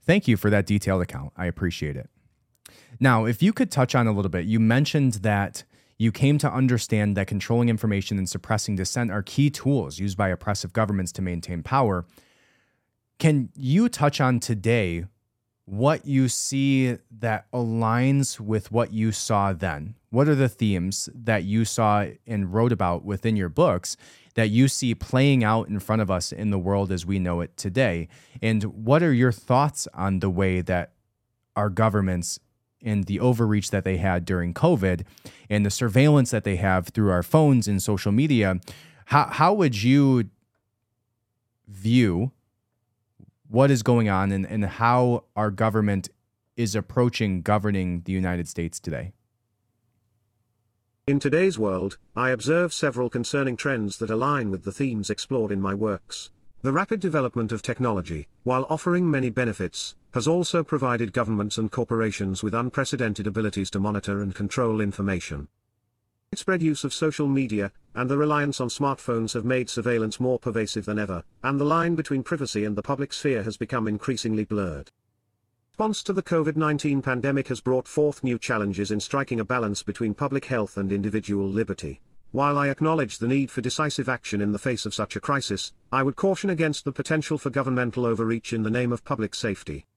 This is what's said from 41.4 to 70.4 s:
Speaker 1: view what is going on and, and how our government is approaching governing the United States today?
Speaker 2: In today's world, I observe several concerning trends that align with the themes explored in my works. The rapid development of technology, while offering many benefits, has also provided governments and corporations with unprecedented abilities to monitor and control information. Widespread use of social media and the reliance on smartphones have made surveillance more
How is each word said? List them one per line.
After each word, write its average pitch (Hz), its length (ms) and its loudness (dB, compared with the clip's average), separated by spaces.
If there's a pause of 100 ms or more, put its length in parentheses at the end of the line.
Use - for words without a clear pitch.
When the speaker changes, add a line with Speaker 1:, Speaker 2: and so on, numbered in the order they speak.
Speaker 1:
view 104 640 2 (1160)
what 131 220 6
is 120 120 4
going 117 260 4
on 98 220 2
and, 95 160 0
and 104 180 -2
how 120 600 2 (100)
our 107 160 0
government 104 600 0 (460)
is 107 180 -2
approaching 107 680 0
governing 95 600 0
the 92 100 -4
United 90 340 -2
States 82 320 -8
today? 80 340 -8 (1900)
Speaker 2:
In 139 140 2
today's 165 380 2
world, 98 380 -2 (180)
I 127 160 0
observe 151 440 0
several 123 340 -2
concerning 127 480 -2
trends 113 420 -4
that 110 120 -6
align 123 400 0
with 87 140 -6
the 95 80 -6
themes 117 360 -4
explored 110 440 -4
in 98 80 -2
my 98 140 -2
works. 101 560 -6 (320)
The 135 100 -2
rapid 196 260 -2
development 127 540 -2
of 110 100 -6
technology, 92 640 -4 (160)
while 127 260 -2
offering 175 400 0
many 131 220 0
benefits, 107 640 -4 (200)
has 123 120 -2
also 165 380 0
provided 120 480 -2
governments 107 460 -2
and 110 120 -2
corporations 110 720 -2
with 107 120 -2
unprecedented 120 720 -2
abilities 101 420 -2
to 101 80 -4
monitor 101 420 -2
and 98 140 -4
control 110 460 -2
information. 95 640 -4 (840)
Widespread 185 300 -2
use 156 200 0
of 139 100 -4
social 151 360 -2
media 110 420 0 (240)
and 127 160 -2
the 143 80 0
reliance 147 420 0
on 123 80 -2
smartphones 123 640 -2
have 113 100 -4
made 127 260 0
surveillance 113 480 -2
more 127 220 0